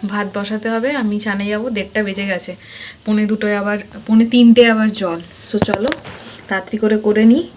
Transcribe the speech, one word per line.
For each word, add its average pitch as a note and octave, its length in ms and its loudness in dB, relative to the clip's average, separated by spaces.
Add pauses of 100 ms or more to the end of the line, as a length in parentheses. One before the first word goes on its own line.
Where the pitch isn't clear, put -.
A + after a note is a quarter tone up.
(120)
ভাত G#3 160 -4 (100)
বসাতে G#3+ 360 -6
হবে, A3+ 160 -2 (120)
আমি G#3 140 -2 (100)
চানে G3+ 280 -4
যাবো, G#3+ 120 -4 (120)
দেড়টা G3 300 -4
বেজে G3 240 -4
গেছে, F3+ 200 -4 (540)
পৌনে G#3+ 260 2
দুটোয় G#3 300 -2
আবার, G#3 160 -2 (280)
পৌনে A3 280 4
তিনটে A#3+ 280 8 (120)
আবার A3 160 0 (120)
জল। E3+ 180 -4 (300)
So, G#3+ 80 -2 (120)
চলো G#3 200 -2 (580)
তাড়াতাড়ি F#3+ 360 -6
করে G#3+ 140 2 (100)
করে G#3 240 2
নিই D#4+ 120 4 (140)